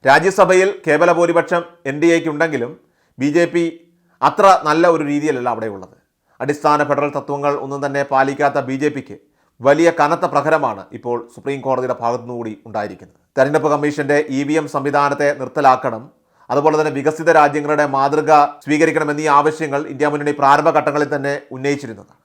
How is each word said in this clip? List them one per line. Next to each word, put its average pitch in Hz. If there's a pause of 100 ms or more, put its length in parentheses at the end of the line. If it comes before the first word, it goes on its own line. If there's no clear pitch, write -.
രാജ്യസഭയിൽ 185 (160)
കേവല 160
ഭൂരിപക്ഷം 170 (260)
എൻ 139
ഡി 170
എക്ക് 165
ഉണ്ടെങ്കിലും 147 (500)
ബി 139
ജെ 170
പി 170 (680)
അത്ര 196 (240)
നല്ല 156 (120)
ഒരു 156
രീതിയിലല്ല 143
അവിടെ 110
ഉള്ളത്. 95 (420)
അടിസ്ഥാന 147 (100)
ഫെഡറൽ 143
തത്വങ്ങൾ 143 (120)
ഒന്നും 139
തന്നെ 139 (100)
പാലിക്കാത്ത 139 (120)
ബി 135
ജെ 147
പിക്ക് 127 (500)
വലിയ 156 (100)
കനത്ത 160
പ്രഹരമാണ് 139 (140)
ഇപ്പോൾ 120 (160)
സുപ്രീം 139
കോടതിയുടെ 127
ഭാഗത്തുനിന്നുകൂടി 117 (120)
ഉണ്ടായിരിക്കുന്നത്. 98 (180)
തെരഞ്ഞെടുപ്പ് 147
കമ്മീഷന്റെ 147 (220)
ഇ -
വി 147
എം - (120)
സംവിധാനത്തെ 143 (100)
നിർത്തലാക്കണം, 127 (460)
അതുപോലെ 147
തന്നെ 151
വികസിത 151 (120)
രാജ്യങ്ങളുടെ 147 (100)
മാതൃക 139 (320)
സ്വീകരിക്കണമെന്നീ 151 (120)
ആവശ്യങ്ങൾ 147 (120)
ഇന്ത്യ 135
മുന്നണി 147
പ്രാരംഭഘട്ടങ്ങളിൽ 147
തന്നെ 143 (220)
ഉന്നയിച്ചിരുന്നതാണ്. 127